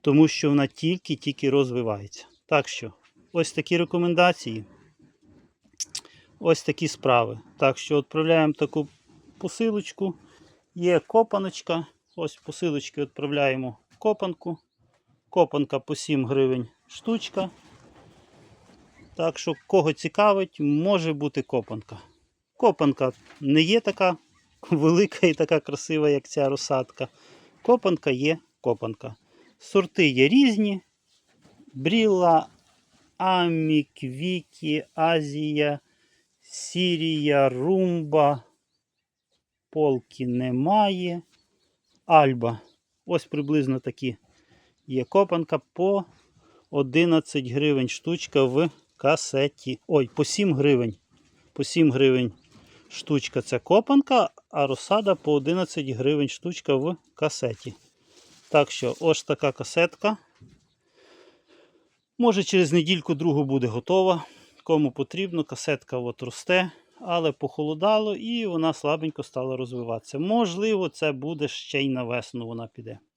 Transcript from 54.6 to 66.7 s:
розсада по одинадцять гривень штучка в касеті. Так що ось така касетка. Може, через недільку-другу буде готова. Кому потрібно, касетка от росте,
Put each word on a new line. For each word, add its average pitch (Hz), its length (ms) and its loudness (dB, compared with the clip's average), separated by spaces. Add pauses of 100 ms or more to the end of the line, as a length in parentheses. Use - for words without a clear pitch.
розсада 196 480 0
по - 180 -2
одинадцять 151 560 -2
гривень 135 400 0
штучка - 460 -4
в 151 220 -2 (180)
касеті. 123 600 -6 (760)
Так 147 200 2
що 120 300 -6
ось 160 240 0
така 147 280 -2
касетка. 170 640 -2 (2000)
Може, 214 260 4
через 175 280 2
недільку-другу 160 720 0
буде 135 220 0
готова. 170 580 0 (400)
Кому 151 260 2
потрібно, 170 540 -6
касетка 135 540 -6
от 120 240 -8
росте, 180 480 -2 (300)